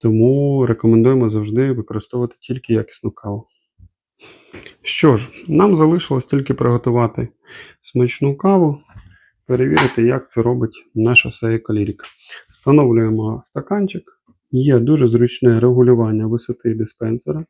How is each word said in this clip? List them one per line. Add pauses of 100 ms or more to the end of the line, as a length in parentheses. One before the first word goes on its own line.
тому
рекомендуємо
завжди
використовувати
тільки
якісну
каву. (1400)
Що
ж, (180)
нам
залишилось
тільки
приготувати (520)
смачну
каву, (680)
перевірити,
як
це
робить
наша
Seiko
Lyrica. (440)
Встановлюємо
стаканчик, (480)
є
дуже
зручне
регулювання
висоти
диспенсера